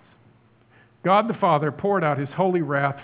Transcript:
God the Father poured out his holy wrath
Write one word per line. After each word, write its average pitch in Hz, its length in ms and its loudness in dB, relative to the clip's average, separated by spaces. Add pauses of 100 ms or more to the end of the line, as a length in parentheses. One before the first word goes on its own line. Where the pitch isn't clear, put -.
(1040)
God 202 240 2
the 165 60 -2
Father 156 360 0
poured 190 320 -2
out 147 140 0
his 139 120 -6
holy 180 340 0
wrath 139 400 -2